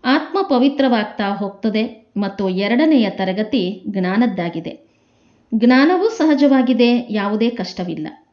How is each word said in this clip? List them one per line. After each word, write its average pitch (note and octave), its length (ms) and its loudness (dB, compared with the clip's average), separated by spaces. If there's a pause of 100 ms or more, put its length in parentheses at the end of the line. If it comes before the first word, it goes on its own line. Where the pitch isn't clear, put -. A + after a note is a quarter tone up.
ಆತ್ಮ D#4 360 0
ಪವಿತ್ರವಾಗ್ತಾ B3+ 880 0
ಹೋಗ್ತದೆ. G3+ 880 -6
ಮತ್ತು G3 320 -4
ಎರಡನೆಯ A3+ 600 2
ತರಗತಿ F#3+ 800 -4
ಜ್ಞಾನದ್ದಾಗಿದೆ. F#3 920 -4 (760)
ಜ್ಞಾನವೂ C#4 560 4
ಸಹಜವಾಗಿದೆ, B3+ 1000 2
ಯಾವುದೇ G#3+ 400 -2
ಕಷ್ಟವಿಲ್ಲ. F3+ 580 -8 (260)